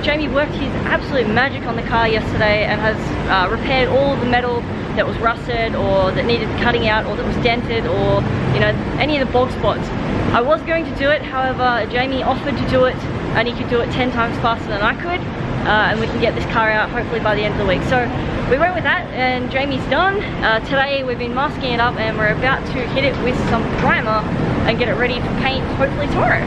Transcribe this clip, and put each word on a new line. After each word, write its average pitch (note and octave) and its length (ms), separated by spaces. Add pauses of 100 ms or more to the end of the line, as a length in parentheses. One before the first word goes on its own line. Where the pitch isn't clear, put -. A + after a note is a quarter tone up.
Jamie D4+ 240
worked C#4+ 260
his C4+ 200 (140)
absolute C4+ 400
magic B3 360
on A#3+ 120
the A3+ 80
car A3+ 240
yesterday G#3+ 580
and G#3+ 160
has, G#3+ 160 (320)
uh, F#3 220
repaired B3+ 360
all C#4 280
the A#3+ 100
metal B3 360 (340)
that G3+ 100
was G3+ 140
rusted A3+ 560
or F#3+ 360
that F#3 140
needed A3+ 240 (100)
cutting A#3 280
out G#3+ 180
or G#3 100
that A#3+ 100
was G#3+ 180
dented A#3 420
or, G3 360 (320)
you G3+ 60
know, G#3+ 140 (240)
any C#4+ 220
of C4 80
the - 40
bog B3 200
spots. - 360 (460)
I A#3 80
was D4+ 220
going E4 220
to C4 120
do C#4 140
it, D4+ 100
however, B3+ 680
Jamie B3+ 320
offered B3 340
to - 120
do B3+ 160
it B3+ 100 (420)
and A3+ 100
he A#3+ 60
could A#3 160
do A#3+ 100
it A#3 120
ten B3 200
times A#3 280
faster A3+ 280
than G#3 140
I A3+ 140
could, F4 260 (480)
uh, G#3 240
and A3+ 60
we A3 80
can A#3+ 120
get A3+ 140
this - 120
car A3 260
out G#3+ 180
hopefully A#3 300
by G#3+ 160
the G#3 80
end G#3 100
of G#3 60
the G3+ 80
week. F#3 160
So B3+ 180 (480)
we B3 80
went F4 160
with E4+ 100
that E4+ 300
and B3 380
Jamie's C4+ 340
done. F#4 340 (240)
Uh, E4 180
today C#4 420
we've B3 160
been A#3+ 160
masking C#4 380
it A#3 60
up A#3+ 180
and A3 200
we're G#3+ 160
about - 400
to B3 160
hit C4 140
it C4+ 200
with B3 140 (120)
some A3+ 140 (140)
primer A#3 480 (400)
and A3+ 140
get A#3 100
it F#3+ 60
ready B3 240
for - 100 (120)
paint C4+ 220 (140)
hopefully C#4 300
tomorrow. F4 400